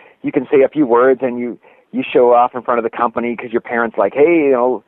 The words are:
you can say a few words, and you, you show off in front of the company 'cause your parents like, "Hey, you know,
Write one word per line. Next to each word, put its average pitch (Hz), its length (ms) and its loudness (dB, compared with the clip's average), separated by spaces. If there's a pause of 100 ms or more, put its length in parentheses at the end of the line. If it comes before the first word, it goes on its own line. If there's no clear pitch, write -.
(240)
you 143 80 -6
can 131 200 -4
say 143 140 4
a - 40 -2
few 147 180 -2
words, 123 360 2
and 123 160 -4
you, 120 200 -8 (320)
you 127 200 -6
show 123 220 4
off 123 220 2
in 117 80 -10
front 123 160 -2
of 110 40 -6
the 113 140 -6
company 120 380 -4
'cause 113 160 -12
your 120 100 -2
parents 117 360 -4
like, 101 160 0
"Hey, 156 320 2
you 139 60 2
know, 123 360 0